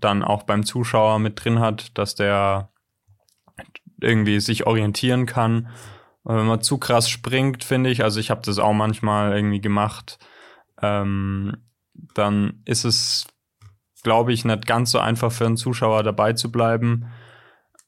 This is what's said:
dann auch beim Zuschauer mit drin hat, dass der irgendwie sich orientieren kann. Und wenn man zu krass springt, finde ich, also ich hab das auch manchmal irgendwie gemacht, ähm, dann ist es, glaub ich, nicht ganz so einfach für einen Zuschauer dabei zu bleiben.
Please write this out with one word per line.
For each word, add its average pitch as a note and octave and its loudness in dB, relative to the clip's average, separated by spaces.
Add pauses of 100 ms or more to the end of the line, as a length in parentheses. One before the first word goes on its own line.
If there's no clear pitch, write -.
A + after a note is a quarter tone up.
dann G2+ 2
auch G#2 0
beim G#2 0
Zuschauer A2 2
mit G#2+ -4
drin A#2 2
hat, A2 -2
dass G#2 -2
der G2+ 0 (1300)
irgendwie G#2+ 2
sich G#2+ -2
orientieren A2+ 0
kann. A#2 0 (540)
Und A2+ -2
wenn A2 2
man A2 2
zu - -2
krass A#2+ 2
springt, C3 -2
finde C3 0
ich, B2 0
also G#2+ 0
ich G#2+ -4
hab - -2
das G2+ -2
auch G#2+ 2
manchmal G#2+ 0
irgendwie G#2 0
gemacht, G#2 -2 (640)
ähm, G2 -2 (560)
dann G#2 0
ist - -2
es, - 0 (760)
glaub A#2 4
ich, A#2 0
nicht A2 -2
ganz A#2 2
so B2 2
einfach A#2 0
für A#2 -2
einen A2+ 2
Zuschauer A2+ 0
dabei G#2+ 0
zu A#2 -4
bleiben. A#2 0 (800)